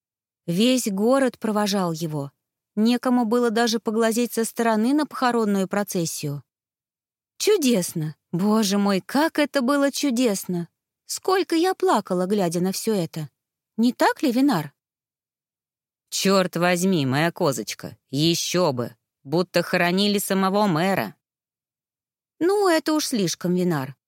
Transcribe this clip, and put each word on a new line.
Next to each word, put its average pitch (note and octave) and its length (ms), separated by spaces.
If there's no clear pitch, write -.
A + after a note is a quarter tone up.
Весь A#3 420
город A#3 500
провожал G3+ 540
его. D3+ 400
Некому B3 480
было A#3+ 260
даже A3+ 300
поглазеть A3+ 520
со A3+ 120
стороны A3+ 500
на D4+ 100
похоронную G#3+ 640
процессию. E3 760
Чудесно! A#3 760
Боже G3+ 480
мой, G3+ 220
как D4 380
это D4 240
было C#4 280
чудесно! A3 800
Сколько F#4 500
я F#4 180
плакала, G#3 520
глядя F3+ 340
на F#3+ 120
все A3 220
это! D#3+ 340
Не A#3 160
так A4+ 300
ли, D#4 80
Винар? A3 420
«Черт F#3+ 460
возьми, F3+ 480
моя C#3+ 260
козочка, C3 640
еще E3 640
бы! A#2+ 240
Будто F3 380
хоронили F#3 560
самого G3 480
мэра!» E3 480
«Ну, G4 280
это D#4+ 260
уж D4+ 120
слишком, F3+ 480
Винар. D#3+ 400